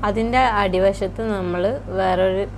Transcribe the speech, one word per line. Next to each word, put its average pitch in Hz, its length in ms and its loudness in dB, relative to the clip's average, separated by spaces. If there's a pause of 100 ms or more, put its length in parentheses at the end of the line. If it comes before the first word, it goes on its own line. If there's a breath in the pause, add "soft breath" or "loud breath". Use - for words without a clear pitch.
അതിൻ്റെ 226 340 2 (200)
അടിവശത്ത് 190 600 0 (140)
നമ്മൾ 180 260 -2 (360)
വേറൊരു 185 460 2 (140)